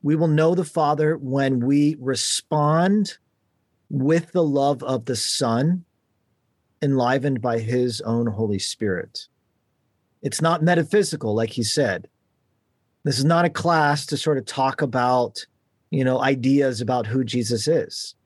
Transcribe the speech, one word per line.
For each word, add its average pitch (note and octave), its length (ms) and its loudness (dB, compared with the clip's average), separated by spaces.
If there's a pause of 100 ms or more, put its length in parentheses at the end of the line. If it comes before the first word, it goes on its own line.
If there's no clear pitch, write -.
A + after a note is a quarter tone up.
We D3 140 0
will D#3+ 120 2
know D#3+ 280 4
the F3+ 80 0
Father D3+ 540 0
when C3+ 420 0
we D3 400 2
respond D#3 1200 0 (720)
with D#3 400 0
the F3+ 120 2
love C#3 380 0
of A#2+ 240 -4
the B2+ 100 -4
Son, C3+ 720 0 (960)
enlivened C3+ 600 0
by A#2 180 -2
his A#2+ 420 -2
own A#2 240 -2
Holy G#2 320 -2
Spirit. - 680 -6 (960)
It's D3 180 -4
not E3 220 2
metaphysical, E3 720 2
like A2+ 160 0
he B2 100 -6
said. G#2+ 460 -2 (960)
This C3 160 -2
is C3+ 60 2
not E3+ 200 4
a E3+ 60 2
class D3 560 0
to D3 100 -4
sort C#3+ 220 0
of A2 60 -10
talk C3+ 360 -2
about, B2 640 0 (460)
you C3+ 120 -2
know, B2+ 160 0
ideas C3 640 0
about B2 240 -2
who B2 180 -2
Jesus A#2+ 440 -2
is. - 480 -4 (100)